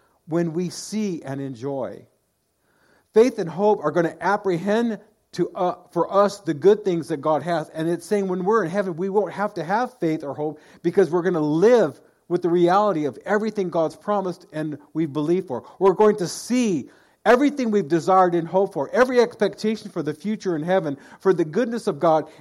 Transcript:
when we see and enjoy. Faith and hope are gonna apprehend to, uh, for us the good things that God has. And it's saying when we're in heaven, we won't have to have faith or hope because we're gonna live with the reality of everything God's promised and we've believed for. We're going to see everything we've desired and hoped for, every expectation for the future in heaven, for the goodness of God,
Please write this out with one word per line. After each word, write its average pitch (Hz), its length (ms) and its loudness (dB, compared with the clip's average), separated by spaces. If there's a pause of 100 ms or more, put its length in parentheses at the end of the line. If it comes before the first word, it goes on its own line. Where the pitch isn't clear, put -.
(280)
when 165 260 -2
we 175 160 -4
see 202 540 -6
and 139 180 -8
enjoy. 131 640 -8 (1080)
Faith 247 260 4
and 180 100 -4
hope 196 340 0
are 151 80 0
gonna 165 300 0
apprehend 202 760 0 (320)
to, - 240 -2
uh, 180 200 -2 (160)
for 170 220 -2
us 196 280 2
the 160 120 -4
good 196 300 4
things 170 240 -2
that 165 100 -4
God 156 240 0
has. 160 280 -4
And 160 200 -4
it's 175 160 -4
saying 202 220 -2
when 185 180 -4
we're 214 180 2
in - 60 -4
heaven, 190 280 -4
we 190 120 -4
won't 196 240 0
have 202 220 -4
to - 80 -6
have 226 360 -4
faith 156 240 -2
or 139 120 -8
hope 151 240 -6 (240)
because 175 260 2
we're 170 140 0
gonna 180 160 0
live 165 600 4 (300)
with - 120 -2
the 359 80 0
reality 180 560 2
of 127 180 -6
everything 208 460 -2
God's 160 260 -2
promised 190 560 -4
and 156 260 -6 (160)
we've 156 200 -4
believed 170 340 -2
for. 117 160 -8 (160)
We're 190 140 4
going 214 240 4
to 175 100 -4
see 214 640 -2 (360)
everything 254 460 2
we've 202 160 0
desired 175 480 2
and 165 100 -2
hoped 190 280 0
for, 139 160 -4
every 247 320 4
expectation 214 680 -2
for 170 140 -6
the 143 100 -4
future 196 400 -6
in 151 80 -4
heaven, 165 360 0 (240)
for 190 120 4
the 170 120 0
goodness 226 420 -4
of 156 140 -4
God, 156 280 2 (120)